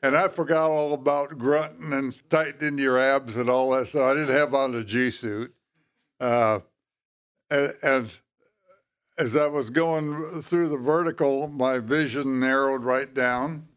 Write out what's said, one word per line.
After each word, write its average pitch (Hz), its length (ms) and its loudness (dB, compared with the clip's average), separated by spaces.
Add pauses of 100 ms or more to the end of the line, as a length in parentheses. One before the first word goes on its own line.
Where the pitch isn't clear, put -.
And 135 140 2
I 185 140 2
forgot 160 420 0
all 151 220 0
about 143 440 -2
grunting 151 540 0
and 135 240 -2 (140)
tightening 151 480 -2
your 131 200 4
abs 131 380 2
and 120 140 -2
all 131 220 4
that 131 160 0
stuff. 143 160 0
I 131 100 4
didn't 143 220 0
have 143 180 2
on 135 200 2
a 117 100 -4
G 117 280 0
suit. 113 420 -8 (680)
Uh, 117 400 2 (920)
and, 143 220 0 (100)
and 131 360 0 (1000)
as 123 180 -2
I 147 120 4
was 143 220 -4
going 156 760 -2
through 170 260 0
the 147 80 -4
vertical, 151 720 0
my 131 300 0
vision 135 600 -2
narrowed 131 440 2
right 131 300 -2
down. 135 640 -2